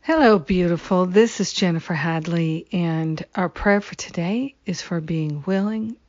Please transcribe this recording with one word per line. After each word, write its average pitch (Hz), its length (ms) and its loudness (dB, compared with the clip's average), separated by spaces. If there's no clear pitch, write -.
Hello, 269 320 6
beautiful. 180 680 2
This 214 340 4
is 185 120 -2
Jennifer 170 400 0
Hadley, 165 760 -2
and 160 500 -2
our 180 140 -2
prayer 202 320 0
for - 160 -16
today 214 580 -4
is 185 160 -6
for 170 200 -4
being 156 460 -4
willing 214 500 -2